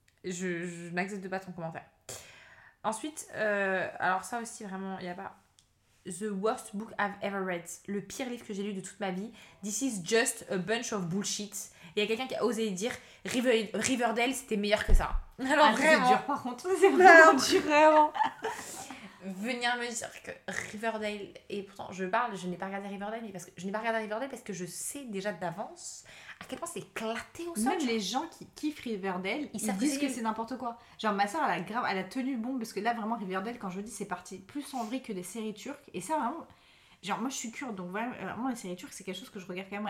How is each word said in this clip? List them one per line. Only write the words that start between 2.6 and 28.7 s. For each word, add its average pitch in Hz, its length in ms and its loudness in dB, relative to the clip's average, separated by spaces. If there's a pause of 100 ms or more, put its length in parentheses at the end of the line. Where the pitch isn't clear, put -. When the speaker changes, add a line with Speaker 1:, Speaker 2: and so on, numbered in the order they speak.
Speaker 1:
Ensuite, 220 520 -6
euh, 196 540 0 (100)
alors 185 260 0
ça 240 160 -6
aussi, 226 240 -10
vraiment, 190 340 -8
il 185 80 -10
y - 20 -6
a 180 60 -8
pas 196 220 -12 (720)
The 180 240 -8
worst 208 460 -2
book 220 220 -8
I've 202 240 0
ever 196 160 -2
read. 185 240 -4 (240)
Le 202 160 -4
pire 247 260 -8
livre 240 180 -10
que 220 60 -10
j'ai 196 100 -4
lu 208 120 -4
de 190 80 -6
toute - 180 -16
ma 196 100 -2
vie. 190 200 -6 (320)
This 202 200 -6
is 226 220 -2
just 226 460 2
a 202 80 0
bunch 220 340 -2
of 196 140 -2
bullshit. 196 640 -6 (260)
Et 208 40 2
il - 20 2
y - 20 2
a - 20 2
quelqu'un 226 200 -2
qui - 80 -8
a - 100 0
osé 220 260 0
dire 196 220 -4 (320)
River-, 226 500 2
Riverdale, 233 600 2
c'était - 240 -4
meilleur 208 260 2
que - 80 6
ça. - 280 8 (180)
Alors 285 300 6
Speaker 2:
Ah, 220 40 8
Speaker 1:
vraiment. 277 340 8
Speaker 2:
c'est - 80 10
dur, 254 120 4
par 277 160 -2
contre. 240 320 -8
<laughs> 349 40 2
C'est 370 120 10
vraiment 330 420 12
Speaker 1:
Non. 277 60 4
Speaker 2:
dur, 320 240 4
vraiment. 302 500 8 (1120)
Speaker 1:
Venir 240 500 -2
me 240 120 -4
dire - 220 -8 (120)
que - 80 -12 (420)
Riverdale, 214 560 -4 (200)
et 202 140 -6
pourtant - 300 -14
je 185 120 -6
parle, 220 320 0
je 175 100 -10
n'ai 180 120 -6
pas 190 80 -6
regardé 196 220 -8
Riverdale, 202 340 -8
mais 214 100 -12
parce 180 140 -12
que, - 100 -20
je 175 80 -12
n'ai 196 80 -4
pas 214 60 -4
regardé 226 220 0
Riverdale 220 280 -4
parce 240 140 -12
que - 100 -10
je 180 140 -8
sais - 400 -10
déjà 202 260 -4
d'avance 175 720 -10 (360)
à - 60 -16
quel - 120 -10
point 330 120 -8
c'est 202 100 -8
éclaté 226 640 -8
au - 80 -8
sol. 220 140 -2
Speaker 2:
Même 311 180 0
les 226 140 0
gens 226 280 -2
qui - 160 -18 (100)
kiffent 302 260 -6